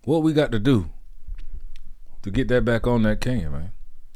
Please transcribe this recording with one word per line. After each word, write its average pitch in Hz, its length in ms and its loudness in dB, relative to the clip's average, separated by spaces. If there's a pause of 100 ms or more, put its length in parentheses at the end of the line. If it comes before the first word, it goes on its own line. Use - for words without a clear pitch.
what 165 200 2
we 156 100 4
got 147 180 2
to 117 80 2
do 107 300 2 (1300)
to 98 100 -6
get 117 180 2
that 123 140 4
back 113 240 2
on 120 160 4
that 107 180 4
can, 104 300 0
man? 73 200 -2 (440)